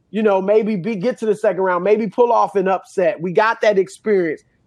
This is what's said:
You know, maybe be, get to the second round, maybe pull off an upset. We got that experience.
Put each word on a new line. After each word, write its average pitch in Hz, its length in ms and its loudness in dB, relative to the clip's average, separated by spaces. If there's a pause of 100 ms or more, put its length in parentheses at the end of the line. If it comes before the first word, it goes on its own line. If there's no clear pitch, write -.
(100)
You 214 120 -4
know, 196 180 2
maybe 214 360 0
be, 196 180 -6
get 214 240 -4
to 220 80 -6
the 208 80 2
second 190 280 -2
round, 180 220 0
maybe 214 220 2
pull 240 260 0
off 208 220 0
an 190 140 0
upset. 175 520 -2
We 180 120 -6
got 214 300 0
that 214 160 2
experience. 185 640 -2 (240)